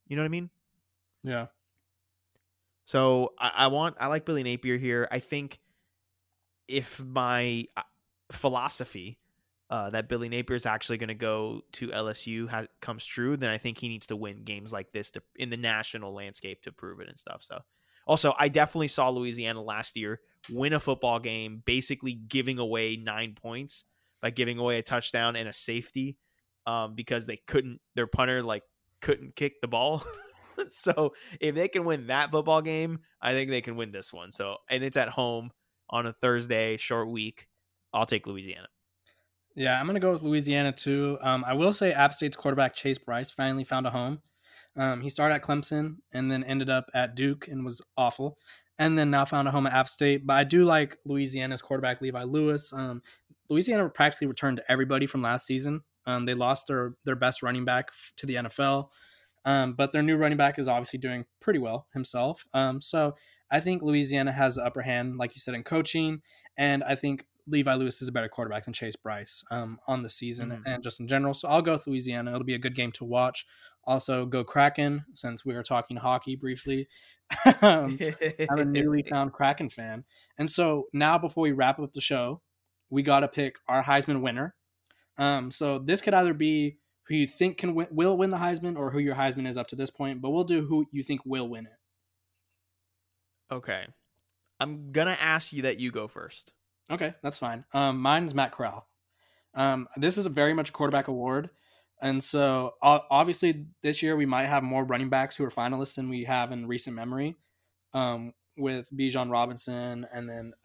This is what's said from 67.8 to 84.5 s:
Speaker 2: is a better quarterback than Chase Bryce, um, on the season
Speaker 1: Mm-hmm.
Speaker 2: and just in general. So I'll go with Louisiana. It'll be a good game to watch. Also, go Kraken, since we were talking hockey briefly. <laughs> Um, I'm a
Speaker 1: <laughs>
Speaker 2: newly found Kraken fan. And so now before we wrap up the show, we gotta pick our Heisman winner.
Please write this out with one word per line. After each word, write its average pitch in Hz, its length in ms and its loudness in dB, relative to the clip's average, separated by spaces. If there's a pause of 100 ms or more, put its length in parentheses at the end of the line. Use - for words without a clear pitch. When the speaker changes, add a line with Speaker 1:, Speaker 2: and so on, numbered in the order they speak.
Speaker 2:
is 127 80 -6
a 123 40 -6
better 117 180 -2
quarterback 107 340 -6
than 120 80 -10
Chase 110 240 -8
Bryce, 104 540 -8
um, 113 360 -6
on 131 160 -2
the 113 60 -8
season 120 460 -8
Speaker 1:
Mm-hmm. 110 100 -12
Speaker 2:
and 123 180 -6
just 120 160 -8
in 120 100 -10
general. 139 260 2
So - 120 -6
I'll 156 140 6
go 165 140 2
with 147 120 -4
Louisiana. 123 440 -4
It'll 123 140 -4
be 127 100 -2
a 120 40 -2
good 127 160 -4
game 123 180 -2
to - 120 -12
watch. 123 420 0 (380)
Also, 131 400 0
go 123 200 0
Kraken, 143 680 4
since 117 320 -8
we 131 100 -2
were 120 80 -6
talking 123 360 -2
hockey 127 380 0
briefly. 135 520 -4 (420)
<laughs> - 320 6
Um, 151 380 6 (480)
I'm 147 120 2
a 147 40 4
Speaker 1:
<laughs> - 0 -
Speaker 2:
newly 147 380 2
found 139 320 0
Kraken 143 340 2
fan. 113 360 -12 (340)
And 151 120 -2
so 156 440 2
now 151 240 6
before 165 240 -2
we 151 100 4
wrap 135 260 4
up 147 140 -6
the 139 80 -10
show, 131 400 -2 (480)
we 139 140 2
gotta 139 260 6
pick 139 280 -2 (120)
our 131 140 4
Heisman 139 400 4
winner. 131 320 -2 (640)